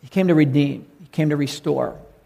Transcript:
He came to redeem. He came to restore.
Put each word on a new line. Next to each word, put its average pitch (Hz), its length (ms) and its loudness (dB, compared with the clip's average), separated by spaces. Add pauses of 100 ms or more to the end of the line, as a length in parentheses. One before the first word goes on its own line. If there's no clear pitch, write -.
He 135 80 -20
came 185 200 0
to 170 60 4
redeem. 143 520 2 (140)
He 160 100 -20
came 156 200 -2
to 147 60 -2
restore. 139 600 -4 (300)